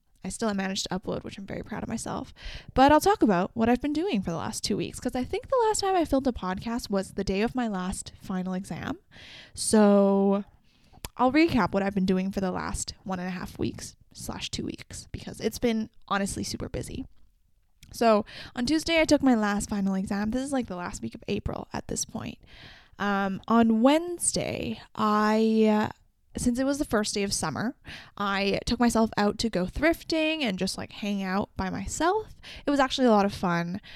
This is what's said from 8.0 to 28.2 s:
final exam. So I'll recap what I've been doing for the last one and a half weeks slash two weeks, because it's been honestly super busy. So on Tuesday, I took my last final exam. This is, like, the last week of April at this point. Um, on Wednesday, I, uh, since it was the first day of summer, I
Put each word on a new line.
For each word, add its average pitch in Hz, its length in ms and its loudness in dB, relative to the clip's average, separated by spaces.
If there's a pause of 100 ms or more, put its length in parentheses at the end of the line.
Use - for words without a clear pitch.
final 185 320 -4
exam. 185 460 -6 (560)
So 202 880 6 (720)
I'll 254 160 2
recap 294 400 4
what 196 100 2
I've 196 120 -2
been 190 100 2
doing 185 260 2
for 202 120 -4
the 185 80 -2
last 175 420 -6 (100)
one 190 160 -6
and 180 100 -6
a 190 40 -6
half - 260 -10
weeks - 380 -8 (160)
slash - 380 -12
two - 160 -6
weeks, - 440 -12
because - 300 -14
it's - 180 -4
been 220 300 -2 (180)
honestly 196 380 -4
super - 240 -8
busy. - 380 -10 (840)
So 220 360 2 (280)
on 240 120 -4
Tuesday, 320 340 2
I 311 60 4
took 294 160 4
my 262 120 6
last 208 360 0
final 190 240 0
exam. 202 380 -2
This 254 100 -2
is, 277 100 -6
like, 254 140 -2
the 180 100 -8
last 180 240 -8
week 226 140 -10
of - 140 -18
April - 440 -4
at - 160 -8
this - 160 -4
point. - 320 -10 (640)
Um, 196 500 -2
on 226 320 6
Wednesday, 311 1000 0 (120)
I, 220 680 4
uh, 214 240 4 (480)
since 240 240 0
it 269 40 0
was 277 140 0
the 302 60 -2
first 214 280 0
day 202 120 -2
of 202 80 -4
summer, 185 420 -4 (420)
I 196 480 0